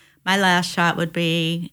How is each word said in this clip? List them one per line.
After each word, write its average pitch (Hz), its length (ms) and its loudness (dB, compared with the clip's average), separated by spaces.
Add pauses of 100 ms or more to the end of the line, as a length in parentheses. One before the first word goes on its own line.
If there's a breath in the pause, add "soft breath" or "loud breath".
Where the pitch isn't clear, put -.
(240 loud breath)
my 190 120 0
last 180 360 2
shot 170 240 2
would 165 160 -2
be 170 600 -2